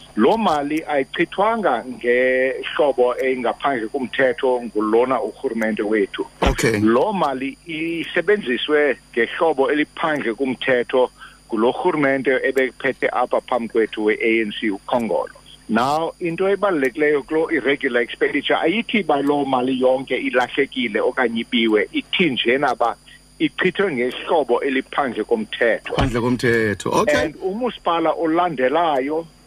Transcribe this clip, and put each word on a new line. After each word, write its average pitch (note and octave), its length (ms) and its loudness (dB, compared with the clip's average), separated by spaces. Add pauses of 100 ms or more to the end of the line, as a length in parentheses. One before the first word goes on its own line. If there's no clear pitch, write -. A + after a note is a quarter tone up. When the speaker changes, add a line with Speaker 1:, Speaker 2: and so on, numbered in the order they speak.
(160)
Speaker 1:
Loo D3 220 4
mali D3+ 460 -2
ayichithwanga E3 1000 -2
ngehlobo B2+ 1300 0
engaphandle B2+ 720 -2
kumthetho B2+ 760 0
ngulona A2+ 600 2
urhulumente A2 600 -4
wethu. G#2 460 0 (140)
Speaker 2:
Okay. A#2 380 2
Speaker 1:
Loo B2 340 4
mali C#3 520 -2
isebenziswe D#3 1300 0 (160)
ngehlobo C3+ 580 2
eliphandle D3+ 640 -2
kumthetho B2+ 760 0 (380)
ngulo A#2 240 2
rhulumente C#3 600 0 (120)
ebephethe C3 680 -2
apha A#2+ 300 0
phambi A#2 280 -4
kwethu G#2+ 360 0
we-A A2+ 360 2
N G#2 180 -4
C, A2+ 100 -2
uKhongolo. G2+ 640 -4 (360)
Now, C#3+ 500 0
into F3+ 300 -2
ebalulekileyo D3+ 720 0
kulo D#3+ 260 -2
irregular C3+ 520 0
expenditure C#3+ 580 -2
ayithi G3+ 440 0
ba C#3+ 180 0
loo C#3+ 240 0
mali C3 340 0
yonke B2+ 380 2
ilahlekile B2 840 0
okanye A#2 420 0
ibiwe, A2+ 520 2
ithi - 360 0
njena B2 460 0
ba A#2 200 0 (440)
ichithwe F#3 520 0
ngehlobo B2+ 680 0
eliphandle C3 640 -2
komthetho. A2+ 720 -2
Speaker 2:
Phandle D#3 260 0
komthetho. A#2 720 0
Okay. D3 220 2
Speaker 1:
And - 200 -2
umasipala F#3 800 -2
olandelayo D#3 1120 0 (220)